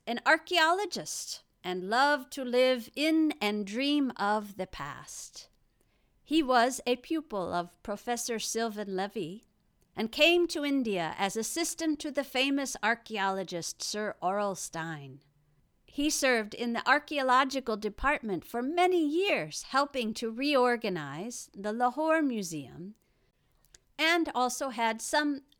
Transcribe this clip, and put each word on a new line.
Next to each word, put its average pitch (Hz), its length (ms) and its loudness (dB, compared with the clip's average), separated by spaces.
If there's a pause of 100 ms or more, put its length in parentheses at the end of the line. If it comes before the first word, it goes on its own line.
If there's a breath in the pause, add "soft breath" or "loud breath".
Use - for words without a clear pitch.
an 240 200 -4
archaeologist 320 1160 2 (220)
and 180 260 -6
loved 262 440 2
to 277 100 -6
live 247 520 2
in 311 440 2
and 208 260 0
dream 269 520 0
of 202 400 0
the 190 100 -4
past. - 800 -12 (760)
He 311 200 0
was 254 420 4
a 247 120 2
pupil 226 560 -4
of 175 280 -6
Professor 233 580 -4
Sylvan 208 560 -4
Levy 196 500 -6 (500)
and 220 160 -4
came 339 360 6
to 320 160 -4
India 220 540 0
as 196 180 0
assistant 311 640 -2
to 302 120 -6
the 269 120 -2
famous 277 580 0
archaeologist 196 1040 -2
Sir 208 380 -4
Aurel 196 340 0
Stein. 151 640 -10 (640)
He 285 260 -2
served 240 440 2
in 240 180 -4
the - 180 -2
archaeological 269 840 2
department 214 680 -2
for 240 160 -4
many 349 440 4
years, 294 580 0
helping 262 500 0
to 226 180 -4
reorganize 226 1200 0
the 208 200 -6
Lahore 277 480 2
Museum, 180 720 -4 (1040 soft breath)
and 320 340 4
also 254 360 0
had 226 320 0
some 294 400 0 (180)